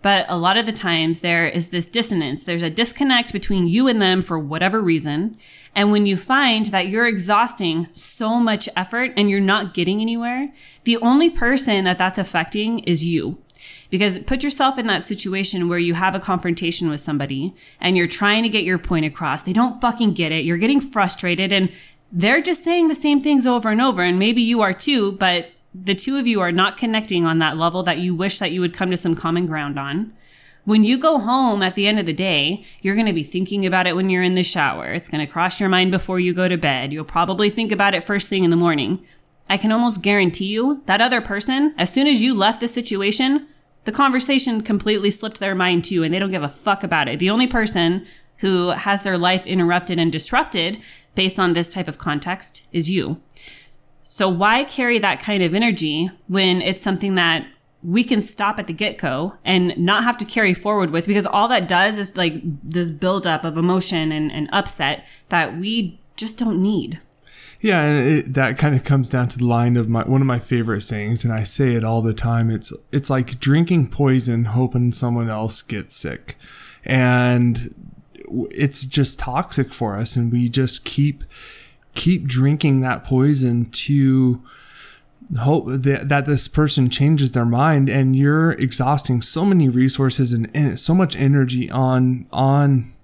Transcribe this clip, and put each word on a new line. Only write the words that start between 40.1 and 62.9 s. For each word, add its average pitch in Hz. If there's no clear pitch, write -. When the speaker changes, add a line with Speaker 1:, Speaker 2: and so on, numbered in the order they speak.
Speaker 1:
you 247
that 202
other 247
person, 262
as -
soon 277
as 254
you 254
left 214
the 233
situation, 240
the 214
conversation 254
completely 208
slipped 214
their 196
mind 180
too, 170
and 160
they 185
don't 196
give 180
a 143
fuck -
about 156
it. 127
The 185
only 247
person 202
who 180
has 202
their 190
life 180
interrupted 180
and 165
disrupted 196
based 190
on 180
this 165
type 180
of 160
context -
is 170
you. 170
So -
why 208
carry 240
that 196
kind 202
of 170
energy 175
when 185
it's 185
something 190
that 165
we 190
can 233
stop 208
at 202
the 170
get-go 160
and 180
not 202
have 240
to 208
carry 208
forward 202
with? 165
Because 202
all 208
that 214
does 190
is, 196
like, 170
this 165